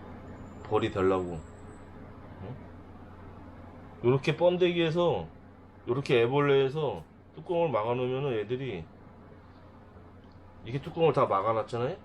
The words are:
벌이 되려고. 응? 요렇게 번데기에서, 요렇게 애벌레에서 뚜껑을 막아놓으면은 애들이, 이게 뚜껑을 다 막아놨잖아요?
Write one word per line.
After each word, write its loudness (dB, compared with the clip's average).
벌이 0
되려고. 2
응? -10
요렇게 4
번데기에서, 4
요렇게 4
애벌레에서 2
뚜껑을 0
막아놓으면은 0
애들이, -4
이게 -6
뚜껑을 4
다 4
막아놨잖아요? 0